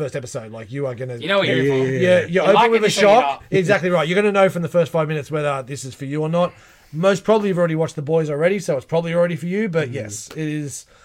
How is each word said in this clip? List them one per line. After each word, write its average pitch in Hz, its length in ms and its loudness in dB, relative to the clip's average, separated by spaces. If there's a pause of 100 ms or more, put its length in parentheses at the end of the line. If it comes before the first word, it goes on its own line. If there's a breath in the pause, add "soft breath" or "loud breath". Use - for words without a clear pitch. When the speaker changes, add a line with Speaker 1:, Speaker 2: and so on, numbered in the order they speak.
Speaker 1:
first 139 120 -8
episode. 120 360 -10
Like, 113 200 -16
you 139 160 -6
are 127 80 -6
gonna 123 220 -10
Speaker 2:
You 123 100 -10
know 196 120 0
what 180 80 0
Speaker 3:
Yeah, 131 80 0
Speaker 2:
you're 131 100 0
Speaker 3:
yeah, 143 60 2 (120)
Speaker 2:
for. 131 60 0
Speaker 3:
yeah, - 20 -2
Speaker 1:
Yeah, 131 80 -2 (220)
Speaker 3:
yeah. - 60 -2
Speaker 1:
you're 170 200 0
Speaker 2:
You 196 60 6
like 202 40 6
Speaker 1:
open 226 80 6
Speaker 2:
it, 226 160 2
Speaker 1:
with - 20 -4
a 214 120 4
Speaker 2:
you 196 60 0
turn 208 80 6
it 202 120 8
Speaker 1:
shock. - 20 4 (140)
Speaker 2:
up. - 140 -20
Speaker 1:
Exactly 185 380 2
right. 160 180 2
You're 175 80 -2
gonna 208 160 2
know 196 180 6
from 175 120 -6
the 165 80 -4
first 170 220 0
five 160 160 0
minutes 151 240 -6
whether 147 320 -2
this 131 200 -12
is 131 120 -12
for 139 100 -10
you 147 160 -4
or 156 80 -2
not. 175 240 0 (400 soft breath)
Most 190 300 2
probably 208 260 2
you've 180 80 0
already 170 180 2
watched 160 200 -2
The 160 60 -8
Boys 156 280 0
already, 170 300 0
so 165 180 -2
it's 123 80 -8
probably 165 280 -4
already 170 220 0
for 151 120 -8
you. 208 220 -2
But 160 200 -2
Speaker 3:
Mm. 117 60 -10
Speaker 1:
yes, 107 360 -10
it 156 160 -8
is 151 380 -8 (200 soft breath)